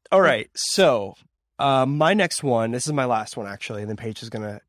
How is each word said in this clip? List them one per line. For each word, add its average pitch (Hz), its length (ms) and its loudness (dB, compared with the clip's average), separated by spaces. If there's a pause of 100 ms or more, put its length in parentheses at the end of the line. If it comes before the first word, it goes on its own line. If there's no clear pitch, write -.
(120)
All 190 100 6
right, 127 340 2
so, 117 600 2 (440)
uh, 135 280 2
my 151 260 2
next 190 300 0
one, 117 280 2
this 123 140 -4
is 151 80 -4
my 139 120 0
last 110 300 -2
one, 104 120 -8
actually, 104 340 -10
and 104 80 -8
then 107 80 -6
Paige 110 260 -10
is 113 60 -14
gonna, 104 400 -10